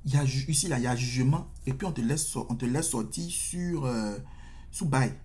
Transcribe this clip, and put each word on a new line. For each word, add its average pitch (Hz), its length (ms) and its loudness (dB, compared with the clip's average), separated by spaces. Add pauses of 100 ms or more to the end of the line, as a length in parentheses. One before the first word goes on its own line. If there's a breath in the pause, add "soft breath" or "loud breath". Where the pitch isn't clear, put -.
Il 135 100 2
y - 20 6
a 143 80 6
ju-, 135 260 0
ici 175 180 2
là, 135 100 2
il 120 60 2
y - 20 2
a 123 80 4
jugement 127 540 2 (180)
et 131 80 0
puis 190 120 -4
on 165 60 0
te 139 80 -2
laisse 139 260 2
so-, 117 240 -4
on 120 40 2
te 123 120 -2
laisse 143 240 2
sortir 131 400 -2
sur, 175 540 -2
euh, 110 320 0 (540 loud breath)
sous - 160 -4
bail. 131 260 4 (120)